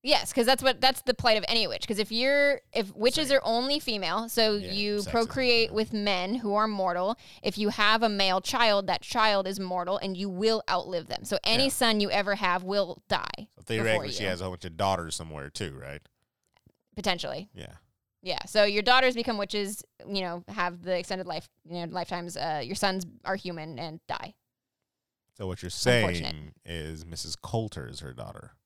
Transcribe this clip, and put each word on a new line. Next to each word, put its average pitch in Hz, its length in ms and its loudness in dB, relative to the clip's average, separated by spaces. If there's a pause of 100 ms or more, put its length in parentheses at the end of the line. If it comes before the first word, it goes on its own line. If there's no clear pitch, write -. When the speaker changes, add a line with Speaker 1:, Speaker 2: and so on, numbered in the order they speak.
Speaker 1:
Yes, 269 280 4
'cause 233 120 4
that's 254 160 4
what, 262 200 4
that's 262 220 4
the 247 100 2
plight 226 240 4
of 196 100 0
any 226 180 2
witch. 120 220 -6
'Cause 202 100 -2
if 208 140 -2
you're, 277 480 4 (140)
if 202 200 -2
witches 262 360 2
Speaker 2:
Same. 277 80 6
Speaker 1:
are - 80 6
only 254 340 2
female, 208 480 -2
so 220 280 2
Speaker 2:
Yeah, 190 180 -6
Speaker 1:
you 208 240 0
Speaker 2:
sexism, 196 140 -4
Speaker 1:
procreate 226 580 2
Speaker 2:
yeah. - 60 -10
Speaker 1:
with 220 180 0
men 202 420 0
who 220 200 -2
are 214 120 2
mortal. 190 480 0 (260)
If - 160 -4
you 208 120 0
have 220 340 4
a 233 60 4
male 196 320 2
child, 208 460 2
that 185 140 0
child 208 460 2
is 190 140 -4
mortal, 180 380 -2
and 190 180 -4
you 196 100 -4
will 214 420 0
outlive 175 380 -2
them. - 160 -8
So - 220 -2
any 233 200 4
Speaker 2:
Yeah. 269 40 2
Speaker 1:
son 226 320 2
you 202 100 2
ever 202 240 2
have 185 280 0
will 190 440 -2
die 160 480 -4
Speaker 2:
So - 100 -20
theoretically, 110 420 2
Speaker 1:
before 98 100 -6
Speaker 2:
she 107 60 -2
Speaker 1:
you. 98 60 0
Speaker 2:
has 90 120 -4
a 95 80 -4
bunch 90 160 -10
of 82 100 -10
daughters 85 400 0
somewhere 78 340 -10
too, 76 320 -8
right? 71 200 -12 (960)
Speaker 1:
Potentially. 180 560 -6
Speaker 2:
Yeah. - 220 -16 (460)
Speaker 1:
Yeah. 180 240 -6
So 208 200 4
your 208 180 0
daughters 254 320 6
become 233 220 -2
witches, 202 460 -4 (220)
you 196 160 -4
know, 175 280 -8
have 180 340 -4
the 180 160 0
extended 185 280 -6
life, 160 200 -8 (220)
you 170 60 -10 (100)
know, 165 80 -10
lifetimes. 175 420 -6
Uh, 156 260 -2
your 165 140 -6
sons 190 300 0 (180)
are 190 140 -2
human 165 420 -10
and 160 280 -10
die. - 260 -8 (1040)
Speaker 2:
So 98 100 -8
what 92 160 -6
you're 90 100 -8
Speaker 1:
Unfortunate. 120 400 4 (200)
Speaker 2:
saying 73 200 -12 (120)
is 80 400 -8
Missus 80 320 -8
Coulter 107 500 -6
is 71 140 -12
her 73 100 -12
daughter. - 400 -14 (140)